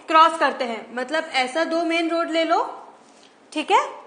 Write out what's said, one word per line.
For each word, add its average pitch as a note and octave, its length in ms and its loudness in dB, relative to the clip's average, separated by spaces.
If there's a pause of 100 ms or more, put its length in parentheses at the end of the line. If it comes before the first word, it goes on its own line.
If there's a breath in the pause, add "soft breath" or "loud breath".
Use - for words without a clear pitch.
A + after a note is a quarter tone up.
क्रॉस D#4+ 320 6
करते C#4 260 0
हैं, A3+ 300 -10
मतलब D4 400 -4
ऐसा C4 280 0
दो E4 220 -2
मेन E4 240 -2
रोड E4 220 -2
ले E4 140 0
लो, E4+ 140 2 (960 soft breath)
ठीक D4+ 180 -4
है। A#4 100 4 (260)